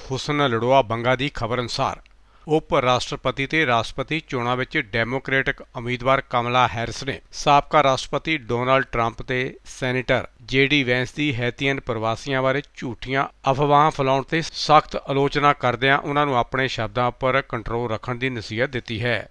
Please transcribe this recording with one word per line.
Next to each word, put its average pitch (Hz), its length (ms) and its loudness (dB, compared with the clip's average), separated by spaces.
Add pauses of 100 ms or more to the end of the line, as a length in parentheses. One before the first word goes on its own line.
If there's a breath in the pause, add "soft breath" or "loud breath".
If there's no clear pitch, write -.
(100)
ਹੁਸਨ 143 380 0
ਲੜੋਆ 123 340 4
ਬੰਗਾ 120 340 0
ਦੀ 139 180 -2
ਖਬਰ 120 260 -2
ਅਨੁਸਾਰ, 117 420 -4 (460 soft breath)
ਉਪ 156 260 2
ਰਾਸ਼ਟਰਪਤੀ 127 720 0
ਤੇ 156 200 0
ਰਾਸ਼ਟਰਪਤੀ 127 640 -2
ਚੋਣਾਂ 123 280 -2
ਵਿੱਚ 127 220 -2
ਡੈਮੋਕ੍ਰੈਟਿਕ 131 880 -2 (120)
ਉਮੀਦਵਾਰ 123 440 0
ਕਮਲਾ 123 480 2
ਹੈਰਿਸ 117 360 -6
ਨੇ 123 160 -6 (120)
ਸਾਬਕਾ 147 500 4
ਰਾਸ਼ਟਰਪਤੀ 143 560 0
ਡੋਨਾਲਡ 127 460 0
ਟਰੰਪ 117 380 -2
ਤੇ 127 420 -6
ਸੈਨੇਟਰ 127 640 -2 (140)
ਜੇ 131 240 2
ਡੀ 143 180 2
ਵੈਂਸ 123 280 0
ਦੀ 147 220 -2
ਹੈਤੀਅਨ 131 460 -2
ਪ੍ਰਵਾਸੀਆਂ 113 600 -2
ਬਾਰੇ 131 200 0 (140)
ਝੂਠੀਆਂ 135 760 -4
ਅਫਵਾਹਾਂ 143 400 4
ਫੈਲਾਉਣ 135 320 0
ਤੇ 160 200 -4
ਸਖਤ - 540 2
ਆਲੋਚਨਾ 143 560 2
ਕਰਦਿਆਂ 131 460 2
ਉਹਨਾਂ 147 280 0
ਨੂੰ 139 100 0
ਆਪਣੇ 127 320 0
ਸ਼ਬਦਾਂ 117 380 -2
ਉੱਪਰ 127 360 0
ਕੰਟਰੋਲ 117 480 -4
ਰੱਖਣ 110 240 -4
ਦੀ 127 160 -2
ਨਸੀਹਤ 117 400 -4
ਦਿੱਤੀ 117 340 -6
ਹੈ। 117 260 -2